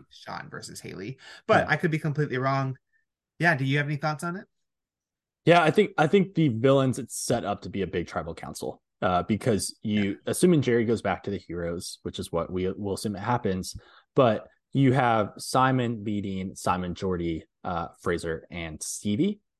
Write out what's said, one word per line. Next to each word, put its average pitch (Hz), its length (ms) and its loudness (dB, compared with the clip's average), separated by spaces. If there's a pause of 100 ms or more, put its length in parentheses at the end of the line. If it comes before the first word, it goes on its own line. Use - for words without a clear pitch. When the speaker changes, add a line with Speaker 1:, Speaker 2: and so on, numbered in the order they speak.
Speaker 1:
Sean - 400 -14
versus - 300 -14
Haley, 92 380 -12 (300)
but - 200 6
Speaker 2:
Yeah. 135 60 2
Speaker 1:
I - 20 2
could 160 160 2
be 156 80 0
completely 147 380 -2
wrong. 135 400 0 (640)
Yeah. 165 160 4
Do 135 100 -2
you 139 120 2
have 143 100 0
any 151 100 -2
thoughts 151 260 -4
on 175 120 -4
it? 220 120 -14 (1000)
Speaker 2:
Yeah, 170 180 8
I 156 80 4
think, 208 260 4
I 156 100 6
think 190 280 4
the 160 140 4
villains, 131 500 4
it's - 200 -10
set 117 240 -2
up 98 200 -4
to 90 60 -10
be 98 120 -4
a 90 60 -2
big 85 200 -4
tribal 82 280 -8
council, - 460 -10 (200)
uh, 90 220 2
because 104 580 0
you, 104 200 0 (100)
Speaker 1:
Yeah. - 40 -6 (120)
Speaker 2:
assuming 160 340 4
Jerry 120 240 2
goes 110 160 0
back 92 220 -2
to 101 80 -6
the 92 80 -6
Heroes, 85 640 -8
which - 160 -10
is 92 120 -10
what 82 200 -4
we 92 200 -2
will 98 220 -6
assume 104 220 -6
it 92 40 -12
happens, 101 560 -2 (400)
but 117 320 4 (260)
you 135 200 6
have 117 440 2
Simon 127 680 0
leading, 98 520 -6
Simon, 90 380 -2
Jordy, 85 500 -4 (200)
uh, 85 240 -4 (140)
Fraser, 82 500 -4
and 82 300 -10
Stevie. 147 580 -2 (200)